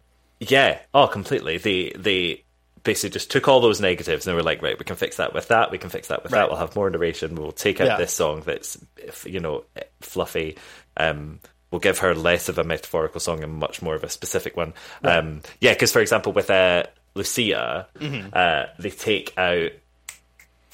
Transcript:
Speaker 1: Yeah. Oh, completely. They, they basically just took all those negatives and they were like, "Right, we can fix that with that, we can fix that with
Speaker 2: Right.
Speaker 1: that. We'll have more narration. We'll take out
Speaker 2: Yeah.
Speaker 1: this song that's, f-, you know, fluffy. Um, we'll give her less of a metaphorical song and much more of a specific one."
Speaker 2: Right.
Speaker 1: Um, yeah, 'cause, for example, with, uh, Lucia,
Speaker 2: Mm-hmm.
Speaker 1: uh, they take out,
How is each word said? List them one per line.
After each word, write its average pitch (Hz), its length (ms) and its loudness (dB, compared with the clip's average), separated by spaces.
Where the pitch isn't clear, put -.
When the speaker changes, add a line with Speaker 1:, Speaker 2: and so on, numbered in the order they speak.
Speaker 1:
Yeah. 123 400 4
Oh, 139 120 8
completely. 95 520 -4
They, 92 380 0
they 92 480 -2
basically 101 280 0
just - 200 -8
took - 180 2
all 131 120 8
those 110 200 6
negatives 87 460 0
and 92 60 -2
they 85 40 2
were 85 60 2
like, 78 200 0
"Right, - 160 -2
we - 80 -12
can 90 100 -8
fix - 200 -4
that - 180 -2
with - 140 -6
that, 113 220 4
we 92 80 -8
can 90 120 -10
fix - 180 -10
that - 140 -4
with - 100 -6
Speaker 2:
Right. 104 80 4
Speaker 1:
that. 92 80 4
We'll 82 100 -2
have 82 160 -4
more 101 160 0
narration. 82 460 -4
We'll 76 160 -8
take - 280 -2
out 90 60 4
Speaker 2:
Yeah. 110 120 2
Speaker 1:
this 87 160 -2
song 78 300 -2
that's, - 340 -8
f-, - 200 -16
you 92 140 -8
know, 78 240 -6
fluffy. 87 560 -6
Um, 78 440 -4
we'll 87 100 -4
give 95 180 2
her 90 160 2
less 85 340 0
of 85 100 -2
a 82 60 2
metaphorical 80 560 -4
song 80 240 -4
and 78 100 -10
much 76 280 -6
more 80 120 -4
of 78 80 -6
a 76 80 -10
specific - 460 -6
one." 82 160 -4
Speaker 2:
Right. 85 160 4
Speaker 1:
Um, 78 240 -4
yeah, 120 140 8
'cause, - 180 2
for 120 80 6
example, 107 320 2
with, 98 180 0
uh, 90 340 6
Lucia, 87 720 -2
Speaker 2:
Mm-hmm. 117 340 -8
Speaker 1:
uh, 82 320 2
they 92 120 -6
take - 460 -2
out, 87 360 0